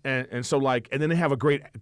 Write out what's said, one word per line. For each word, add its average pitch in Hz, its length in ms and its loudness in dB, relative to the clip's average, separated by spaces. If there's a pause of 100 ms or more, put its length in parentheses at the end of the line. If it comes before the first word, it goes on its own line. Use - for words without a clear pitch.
and, 131 260 -2
and 120 140 -6
so, 147 120 0
like, 131 340 0
and 139 100 -2
then 156 80 2
they 165 80 2
have 156 160 2
a - 20 2
great 143 260 2 (200)